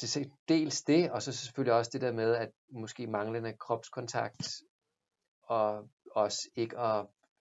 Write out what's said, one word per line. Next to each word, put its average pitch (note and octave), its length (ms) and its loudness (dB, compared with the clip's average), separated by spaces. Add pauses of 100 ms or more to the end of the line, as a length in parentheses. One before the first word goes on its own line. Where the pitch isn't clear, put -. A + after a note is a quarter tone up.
(160)
det, C#3 160 -4 (180)
dels D#3 340 2
det, D#3+ 280 6
og A2+ 100 -2
så C#3 100 -4
selvfølgelig A#2+ 420 0
også A#2 200 4
det B2+ 80 -2
der B2 100 0
med, A2+ 240 2
at A2+ 160 -2 (180)
måske A#2 380 -10
manglende A2 460 -4
kropskontakt, A#2 1000 -6 (920)
og G#2+ 440 0 (240)
også - 440 0
ikke A#2 220 -4
at A2 300 0 (340)